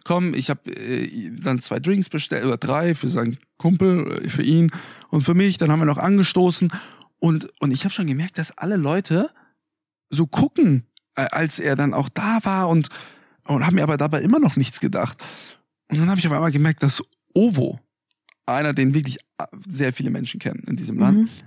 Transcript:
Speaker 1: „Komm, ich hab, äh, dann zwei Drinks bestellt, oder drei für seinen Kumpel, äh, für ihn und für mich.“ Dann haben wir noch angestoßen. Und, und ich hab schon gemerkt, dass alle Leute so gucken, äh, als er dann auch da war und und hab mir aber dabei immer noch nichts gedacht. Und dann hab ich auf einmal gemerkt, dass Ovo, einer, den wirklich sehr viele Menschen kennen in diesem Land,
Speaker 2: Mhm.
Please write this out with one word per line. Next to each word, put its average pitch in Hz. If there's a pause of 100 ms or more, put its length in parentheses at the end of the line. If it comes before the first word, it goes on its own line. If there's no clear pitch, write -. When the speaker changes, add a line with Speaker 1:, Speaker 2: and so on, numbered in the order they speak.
Speaker 1:
„Komm, 180
ich 131
hab, -
äh, 117 (100)
dann 127
zwei -
Drinks 185
bestellt, 147
oder 123
drei 156
für 135
seinen 120 (200)
Kumpel, 175
äh, -
für -
ihn 160 (380)
und 151
für 170
mich.“ 190
Dann 156
haben 156
wir 160
noch 147
angestoßen. 180 (500)
Und, 156 (100)
und 143
ich 131
hab 196
schon 185
gemerkt, 147
dass -
alle 202
Leute 175 (800)
so 160
gucken, 196 (300)
äh, 135 (100)
als 160
er 139
dann 143
auch 135
da 208
war 190
und 165 (580)
und 143
hab 175
mir 190
aber 151
dabei 151
immer 233
noch 233
nichts -
gedacht. - (720)
Und 151
dann 170
hab 196
ich 170
auf 151
einmal 156
gemerkt, 147
dass 143 (300)
Ovo, - (680)
einer, 143
den 135
wirklich 139 (520)
sehr 135
viele 127
Menschen -
kennen -
in -
diesem -
Land, 208
Speaker 2:
Mhm. 226 (200)